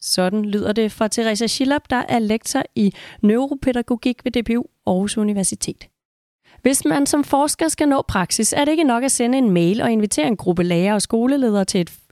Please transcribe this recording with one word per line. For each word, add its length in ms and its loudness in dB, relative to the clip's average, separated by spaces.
Sådan 440 0
lyder 260 -2
det 200 0
fra 160 -2
Teresa 400 -2
Schillap, 420 -2
der 200 -2
er 100 2
lektor 440 -2
i 180 2
neuropædagogik 1040 0
ved 60 -2
D 140 -2
P 40 -14
U 140 0
Aarhus 300 0
Universitet. 680 -4
Hvis 240 0
man 200 2
som 180 0
forsker 440 0
skal 200 0
nå 140 2
praksis, 520 -2
er 120 2
det 60 2
ikke 120 2
nok 200 2
at 80 0
sende 260 0
en 140 4
mail 300 2
og 100 2
invitere 360 0
en 100 0
gruppe 260 0
lærere 320 0
og 60 0
skoleledere 640 0
til 160 -2
et 120 -6